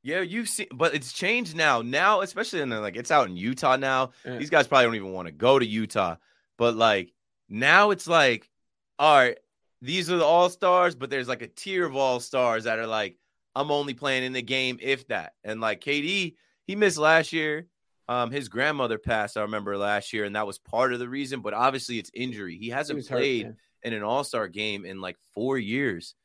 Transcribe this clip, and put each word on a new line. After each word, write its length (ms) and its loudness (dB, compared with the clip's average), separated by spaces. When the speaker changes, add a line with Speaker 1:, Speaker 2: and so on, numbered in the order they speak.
Speaker 1:
Yeah, 160 -2
you've 300 -4
seen, 240 -4
but 200 0
it's 200 -6
changed 420 -2
now. 260 4
Now, 400 2
especially 380 -6
in 100 -2
the, 120 -4
like, 160 -6
it's 140 -6
out 160 6
in 100 -8
Utah 400 2
now. 340 0
Speaker 2:
Yeah. 120 -8
Speaker 1:
These 120 -8
guys 180 6
probably 180 6
don't 100 0
even 180 -8
wanna 180 -8
go 280 6
to 60 2
Utah. 500 -2
But, 180 4
like, 380 4
now 440 4
it's 160 -4
like, 420 2
all 160 8
right, 220 6
these 300 -4
are 60 2
the 80 4
all-stars, 680 4
but 140 -10
there's, 200 -4
like, 120 -6
a 60 -12
tier 380 -4
of 100 -8
all-stars 720 0
that 140 -2
are 80 -6
like, 300 -4
"I'm 160 -2
only 220 -2
playing 300 -2
in 100 -4
the 80 -4
game 400 -4
if 260 -4
that." 260 -6
And, 180 -8
like, 200 -2
K 200 -4
D, 360 -4
he 100 -6
missed 220 2
last 360 4
year. 340 -4
Um, 240 -2
his 180 -6
grandmother 480 0
passed, 380 -2
I 60 -2
remember, 360 -4
last 360 -2
year, 100 -2
and 120 -6
that 120 -2
was 100 -12
part 360 0
of 60 -4
the 100 -8
reason. 320 -8
But 120 -6
obviously, 460 -2
it's 140 -14
injury. 440 -8
He 120 -10
hasn't 280 -6
Speaker 2:
He 20 -6
was 80 -12
hurt, 100 -4
Speaker 1:
played 300 0
Speaker 2:
yeah. 40 -14
Speaker 1:
in 100 -6
an 100 -6
all-star 440 -2
game 380 -8
in, 160 -12
like, 160 -12
four 240 -2
years. 680 -4